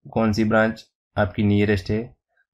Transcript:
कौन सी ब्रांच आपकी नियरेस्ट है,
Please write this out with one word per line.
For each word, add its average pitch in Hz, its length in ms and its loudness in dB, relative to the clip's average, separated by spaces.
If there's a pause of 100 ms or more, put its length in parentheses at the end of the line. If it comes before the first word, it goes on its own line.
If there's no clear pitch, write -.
कौन 110 280 -2
सी 110 100 0
ब्रांच 110 420 0 (300)
आपकी 104 280 -2
नियरेस्ट 104 480 2
है, 113 240 -6 (380)